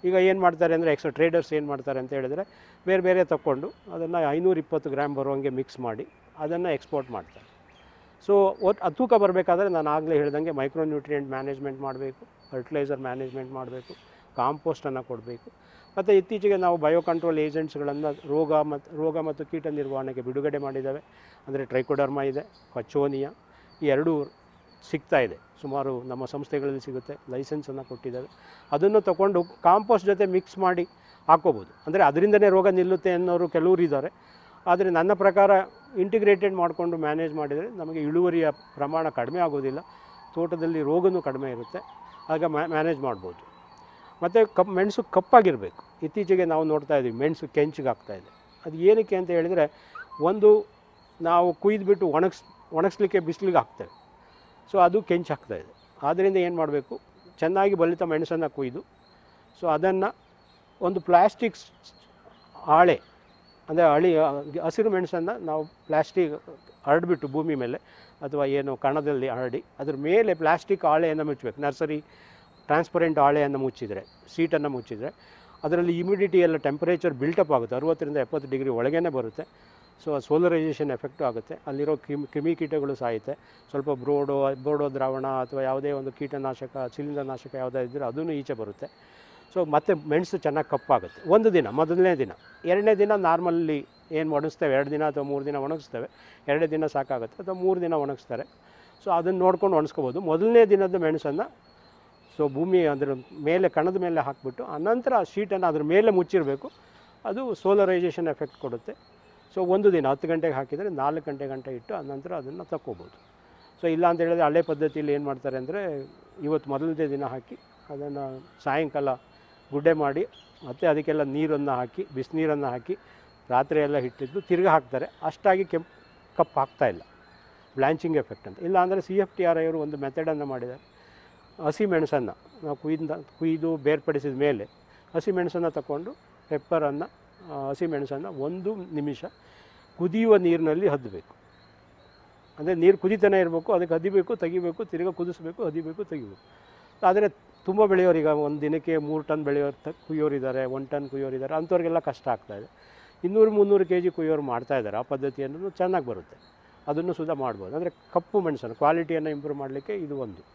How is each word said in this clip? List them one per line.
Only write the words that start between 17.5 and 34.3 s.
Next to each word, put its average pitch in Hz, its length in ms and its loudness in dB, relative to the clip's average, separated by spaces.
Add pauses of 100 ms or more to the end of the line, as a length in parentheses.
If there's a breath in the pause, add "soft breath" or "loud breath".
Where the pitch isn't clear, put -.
ರೋಗ 147 420 -2
ಮತ್-, 151 440 0
ರೋಗ 156 220 -2
ಮತ್ತು 156 260 -6
ಕೀಟ 151 220 -8
ನಿರ್ವಹಣೆಗೆ 135 540 -6
ಬಿಡುಗಡೆ 139 380 -4
ಮಾಡಿದ್ದಾವೆ. 135 440 -6 (440 soft breath)
ಅಂದ್ರೆ 139 180 -6
trichoderma 139 580 -2
ಇದೆ, 139 180 -2 (340)
ಪಚೋನಿಯಾ, 139 560 -2 (520 soft breath)
ಈ 151 40 0
ಎರಡೂ 147 380 2 (680)
ಸಿಗ್ತಾ 151 280 0
ಇದೆ. 104 180 0 (260)
ಸುಮಾರು 135 400 -6
ನಮ್ಮ 127 220 -10
ಸಂಸ್ಥೆಗಳಲ್ಲಿ 139 560 -6
ಸಿಗುತ್ತೆ, 131 340 -12 (160)
ಲೈಸೆನ್ಸನ್ನು 135 540 -8
ಕೊಟ್ಟಿದ್ದಾವೆ. 127 440 -10 (440 loud breath)
ಅದನ್ನು 196 280 4
ತಕೊಂಡು 190 440 2
compost 196 600 2
ಜೊತೆ 202 200 2
mix 185 320 -2
ಮಾಡಿ 180 300 2 (400 soft breath)
ಹಾಕ್ಕೋಬೋದು. 151 580 2
ಅಂದ್ರೆ 175 180 4
ಅದರಿಂದನೇ 202 440 6
ರೋಗ 190 200 6
ನಿಲ್ಲುತ್ತೆ 185 440 2
ಅನ್ನೋರು 175 360 0
ಕೆಲವ್ರು 170 340 2
ಇದ್ದಾರೆ. 143 260 0 (580 loud breath)